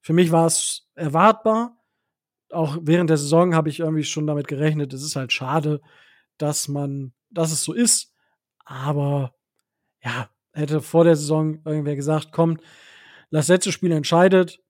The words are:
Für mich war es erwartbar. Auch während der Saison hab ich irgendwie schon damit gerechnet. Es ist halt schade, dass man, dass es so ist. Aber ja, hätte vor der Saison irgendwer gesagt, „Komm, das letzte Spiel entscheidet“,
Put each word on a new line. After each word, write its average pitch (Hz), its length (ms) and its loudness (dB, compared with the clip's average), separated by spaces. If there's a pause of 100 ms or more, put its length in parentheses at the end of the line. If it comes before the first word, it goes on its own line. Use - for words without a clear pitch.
Für - 120 -2
mich 170 180 4
war 165 160 4
es - 480 -4
erwartbar. 220 800 0 (720)
Auch 160 300 -2
während 165 280 2
der 160 80 4
Saison 165 380 2
hab 160 120 2
ich 147 120 -6
irgendwie 156 240 -2
schon 151 240 -6
damit 147 200 -4
gerechnet. 147 460 -2
Es 135 100 -12
ist 156 120 -8
halt 131 160 -6
schade, 147 500 -2 (560)
dass 147 300 -4
man, 139 460 -6 (160)
dass 165 220 -2
es 151 120 -4
so 165 100 -6
ist. - 400 0 (520)
Aber 143 680 -2 (680)
ja, 120 260 -8 (240)
hätte 151 280 -2
vor 165 220 4
der 165 120 6
Saison 156 500 -2
irgendwer 151 300 -4
gesagt, 143 360 -4
„Komm, 165 260 0 (760)
das 151 160 0
letzte 180 240 2
Spiel 175 200 -2
entscheidet“, 175 800 2